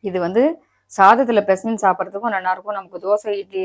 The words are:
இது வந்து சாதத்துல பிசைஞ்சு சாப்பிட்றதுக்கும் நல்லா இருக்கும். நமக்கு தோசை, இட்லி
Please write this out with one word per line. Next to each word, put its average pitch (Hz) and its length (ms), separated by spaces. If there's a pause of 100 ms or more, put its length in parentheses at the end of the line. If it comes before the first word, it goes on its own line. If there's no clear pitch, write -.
இது 185 160
வந்து 185 240 (480)
சாதத்துல 226 500
பிசைஞ்சு 202 420
சாப்பிட்றதுக்கும் 196 520
நல்லா 185 180
இருக்கும். 202 240
நமக்கு 180 280
தோசை, 208 320
இட்லி 190 280